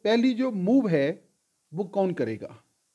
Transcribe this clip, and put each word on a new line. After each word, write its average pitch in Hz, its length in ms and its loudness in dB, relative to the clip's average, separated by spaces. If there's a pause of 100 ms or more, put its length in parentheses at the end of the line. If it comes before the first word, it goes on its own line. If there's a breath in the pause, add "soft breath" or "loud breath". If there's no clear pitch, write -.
पहली 233 300 2
जो 262 160 -2
मूव 220 380 2
है 156 400 0 (440)
वो 185 120 -6
कौन 185 280 -2
करेगा? 113 520 -8 (300)